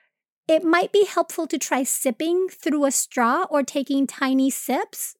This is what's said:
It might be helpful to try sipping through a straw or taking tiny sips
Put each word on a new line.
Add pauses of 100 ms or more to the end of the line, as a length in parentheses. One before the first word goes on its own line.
(480)
It
might
be
helpful
to
try
sipping
through
a
straw
or
taking
tiny
sips